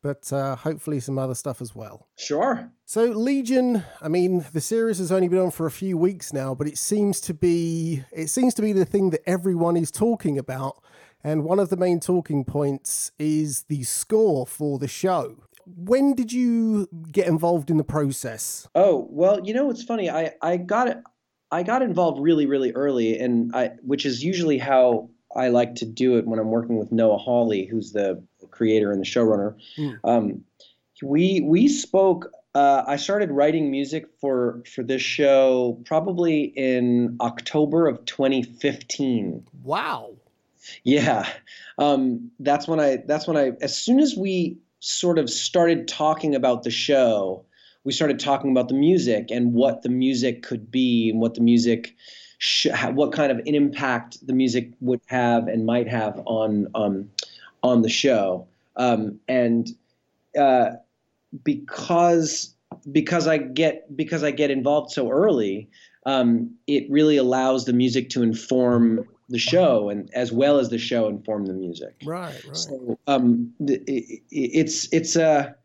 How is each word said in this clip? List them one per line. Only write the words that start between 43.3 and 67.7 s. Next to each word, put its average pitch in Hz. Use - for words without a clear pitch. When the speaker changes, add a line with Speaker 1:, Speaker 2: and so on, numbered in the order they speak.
Speaker 2:
I, 135
as 139
soon 247
as 285
we 185
sort 175
of 127
started -
talking 156
about 127
the 120
show, 110
we 135
started 139
talking 139
about 123
the 131
music 139
and 120
what 117
the 123
music 127
could 110
be 120
and 113
what 117
the 117
music 117
sh-, -
ha-, -
what 139
kind 147
of 120
an 147
impact 139
the 131
music 127
would 123
have 120
and 113
might 117
have 110
on, 110
um, 101
on 123
the 113
show. 101
Um, 113
and, 117
uh, 131
because, 170
because 156
I 156
get, 139
because 156
I 147
get 143
involved 143
so 127
early, 120
um, 120
it 143
really 151
allows 131
the 127